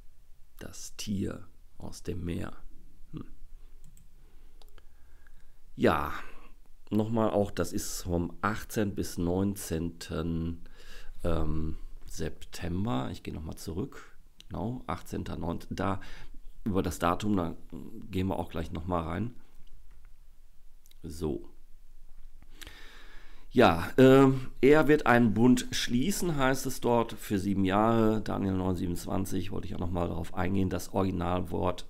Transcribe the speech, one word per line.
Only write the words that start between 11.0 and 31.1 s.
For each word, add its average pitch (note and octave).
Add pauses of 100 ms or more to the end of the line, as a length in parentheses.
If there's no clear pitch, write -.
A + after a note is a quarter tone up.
ähm, D#2+ (300)
September. F#2+
Ich F#2
gehe -
nochmal D#2+
zurück. - (320)
Genau, A2+
achtzehnter, -
neunten. -
Da, G2 (640)
über F#2+
das -
Datum, G2
da E2 (540)
gehen F#2
wir F#2+
auch F2
gleich E2
nochmal E2+
rein. F2+ (1700)
So. D#2 (2000)
Ja, F#2
ähm, C3 (120)
er D3
wird D3+
einen A#2+
Bund B2
schließen, E3+
heißt C3+
es -
dort, A#2+
für G#2
sieben G2
Jahre. A2
Daniel G2
neun F#2
siebenundzwanzig, F#2
wollte F2
ich -
auch F2+
nochmal F2
darauf E2+
eingehen. F#2+
Das F2
Originalwort F2+